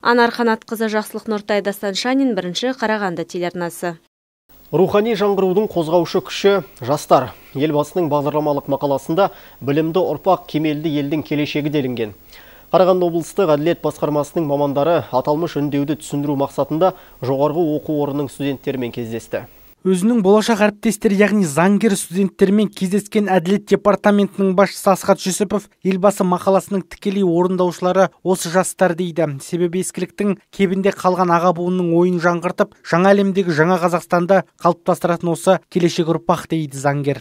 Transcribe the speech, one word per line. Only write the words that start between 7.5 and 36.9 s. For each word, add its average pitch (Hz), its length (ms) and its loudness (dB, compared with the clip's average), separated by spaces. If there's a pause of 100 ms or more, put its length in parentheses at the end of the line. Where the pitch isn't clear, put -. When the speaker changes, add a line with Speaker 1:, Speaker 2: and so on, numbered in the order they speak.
Speaker 2:
Елбасының 147 560 0
бағдарламалық 147 560 -2
мақаласында 143 600 0 (340)
"Білімді 160 400 0
ұрпақ 170 480 0
кемелді 151 480 -2
елдің 143 240 -4
келешегі" 147 480 -4
делінген. 123 420 -4 (600)
Қарағанды 180 340 4
облыстық 165 480 0
әділет 156 240 0
басқармасының 147 640 -2
мамандары 143 640 0
аталмыш 151 540 -2
үндеуді 143 420 -2
түсіндіру 143 320 -4
мақсатында 151 640 -2 (260)
жоғарғы 143 400 0 (160)
оқу 151 240 -4
орнының 139 240 -4
студенттерімен 131 640 -6
кездесті. 113 540 -8 (380)
Speaker 3:
Өзінің 196 400 2
болашақ 202 400 4
әріптестері, 208 560 0
яғни 208 240 4
заңгер 190 560 2
студенттермен 196 720 0
кездескен 202 560 -2
Әділет 185 400 0
департаментінің 196 880 2
басшысы 196 380 2
Асхат 185 260 0
Жүсіпов, 196 460 -4 (180)
елбасы 190 400 2
мақаласының 185 640 0
тікелей 196 400 -2
орындаушылары 180 800 2 (160)
осы 180 240 -2
жастар 175 480 0
дейді. 165 320 -2 (160)
Себебі 175 400 -2
ескіліктің 190 540 -4 (180)
кебінде 196 400 2
қалған 180 400 2
аға 175 240 2
буынның 180 400 0
ойын 180 240 2
жаңғыртып, 175 560 -2
жаңа 180 320 2
әлемдегі 196 400 2
жаңа 160 320 2
Қазақстанды 175 600 0 (180)
қалыптастыратын 170 720 0
осы 180 320 2
келешек 170 480 0
ұрпақ 165 400 -2
дейді 143 240 -6
заңгер. 143 420 -2